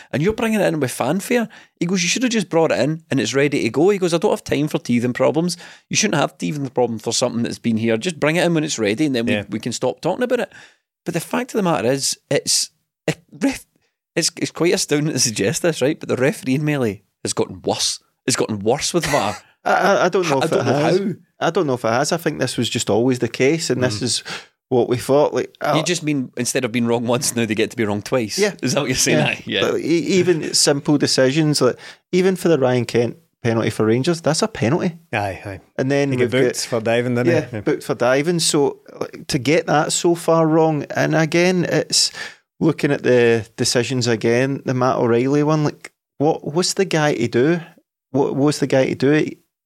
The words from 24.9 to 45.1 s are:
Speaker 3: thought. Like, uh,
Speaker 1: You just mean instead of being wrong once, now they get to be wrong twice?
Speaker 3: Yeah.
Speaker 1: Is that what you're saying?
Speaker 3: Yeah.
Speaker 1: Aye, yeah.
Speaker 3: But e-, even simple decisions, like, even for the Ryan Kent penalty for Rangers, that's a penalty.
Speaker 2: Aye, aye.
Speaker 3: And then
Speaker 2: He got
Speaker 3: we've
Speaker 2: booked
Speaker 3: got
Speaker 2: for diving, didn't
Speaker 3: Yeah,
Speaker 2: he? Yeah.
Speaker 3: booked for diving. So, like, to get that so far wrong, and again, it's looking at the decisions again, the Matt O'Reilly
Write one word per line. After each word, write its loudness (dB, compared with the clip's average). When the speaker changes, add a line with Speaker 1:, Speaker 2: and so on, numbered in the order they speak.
Speaker 3:
thought. 2
Like, -4
uh, 0
Speaker 1:
You 0
just -4
mean -4
instead -2
of -4
being 0
wrong 0
once, -2
now 2
they -2
get 0
to -18
be 0
wrong -2
twice? -4
Speaker 3:
Yeah. 0
Speaker 1:
Is -2
that 0
what -2
you're -2
saying? 2
Speaker 3:
Yeah. 2
Speaker 1:
Aye, -6
yeah. -2
Speaker 3:
But 0
e-, 0
even 0
simple 2
decisions, 2
like, 2
even 2
for -2
the 4
Ryan 2
Kent 0
penalty 0
for -2
Rangers, 2
that's 0
a 0
penalty. -2
Speaker 2:
Aye, -4
aye. -12
Speaker 3:
And -6
then 0
Speaker 2:
He -2
got 2
Speaker 3:
we've 0
Speaker 2:
booked 2
Speaker 3:
got -8
Speaker 2:
for 0
diving, 0
didn't 2
Speaker 3:
Yeah, 2
Speaker 2:
he? -8
Yeah. -6
Speaker 3:
booked -2
for -2
diving. 2
So, 0
like, -10
to -2
get 2
that 2
so 2
far 2
wrong, 2
and 0
again, 2
it's 0
looking 0
at -2
the 4
decisions 0
again, 0
the -2
Matt 2
O'Reilly 2